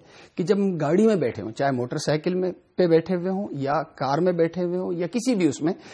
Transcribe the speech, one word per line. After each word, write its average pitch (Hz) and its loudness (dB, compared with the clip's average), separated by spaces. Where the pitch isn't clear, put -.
कि 190 -2
जब 196 2
हम 196 0
गाड़ी 165 4
में 208 2
बैठे 117 -2
हों, 107 -8
चाहे 139 0
मोटरसाइकिल 147 -2
में, 185 -2
पे - -2
बैठे 165 4
हुए 180 -2
हों 190 -4
या 139 -2
कार 147 -2
में 180 2
बैठे 165 0
हुए 175 -4
हों 185 -4
या 170 -4
किसी 240 -2
भी 185 4
उसमें, 151 -2